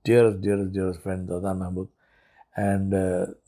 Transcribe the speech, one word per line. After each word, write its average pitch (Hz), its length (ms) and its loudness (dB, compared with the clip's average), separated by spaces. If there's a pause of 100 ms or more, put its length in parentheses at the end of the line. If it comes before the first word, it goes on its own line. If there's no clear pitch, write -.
dearest, 113 380 4
dearest, 101 320 -2
dearest 92 280 -4
friends, 92 300 -6
Adnan 92 280 -4
Mahmood. 92 300 -6 (680)
And, 98 360 0
uh, 92 340 0 (220)